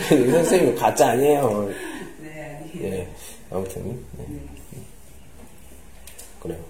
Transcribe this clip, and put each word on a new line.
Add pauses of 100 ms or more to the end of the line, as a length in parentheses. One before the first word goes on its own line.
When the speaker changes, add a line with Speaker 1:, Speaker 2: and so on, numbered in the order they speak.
Speaker 1:
<laughs>
"선생님,
가짜
아니에요." (520)
Speaker 2:
네, (140)
아니에요.
Speaker 1:
예. (420)
아무튼, (360)
네.
Speaker 2:
네. (2000)
Speaker 1:
그래요. (120)